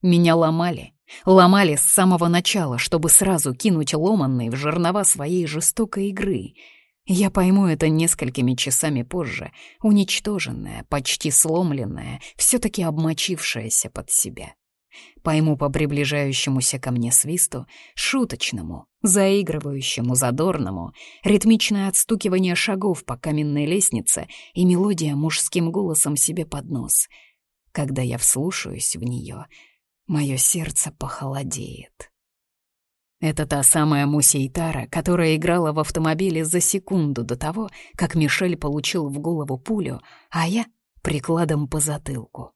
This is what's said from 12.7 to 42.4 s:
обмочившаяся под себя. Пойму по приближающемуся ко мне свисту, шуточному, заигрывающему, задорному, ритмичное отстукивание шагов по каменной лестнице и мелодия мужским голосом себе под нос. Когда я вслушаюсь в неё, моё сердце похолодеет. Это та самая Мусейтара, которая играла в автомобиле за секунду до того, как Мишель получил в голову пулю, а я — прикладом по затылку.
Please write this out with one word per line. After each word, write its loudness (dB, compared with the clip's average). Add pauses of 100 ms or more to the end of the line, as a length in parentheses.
обмочившаяся -2
под -12
себя. -4 (680)
Пойму 2
по -2
приближающемуся -2
ко -6
мне -2
свисту, 0 (300)
шуточному, -4 (160)
заигрывающему, 0
задорному, -2 (320)
ритмичное 4
отстукивание 0
шагов -2
по -8
каменной -2
лестнице 0 (260)
и 2
мелодия 2
мужским -2
голосом 0
себе -2
под -10
нос. -2 (640)
Когда -4
я -4
вслушаюсь -4
в -10
неё, -10 (600)
моё -2
сердце -2
похолодеет. -10 (1120)
Это -2
та -2
самая 4
Мусейтара, 0
которая 2
играла 0
в -2
автомобиле 0
за 0
секунду 0
до -4
того, -6 (260)
как -2
Мишель 0
получил -4
в -6
голову -4
пулю, -4 (300)
а 0
я — -2 (360)
прикладом -2
по -4
затылку. -8